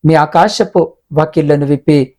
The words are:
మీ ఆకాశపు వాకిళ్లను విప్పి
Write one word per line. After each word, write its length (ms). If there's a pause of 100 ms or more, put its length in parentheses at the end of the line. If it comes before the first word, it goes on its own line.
మీ 100
ఆకాశపు 680 (300)
వాకిళ్లను 540
విప్పి 320 (200)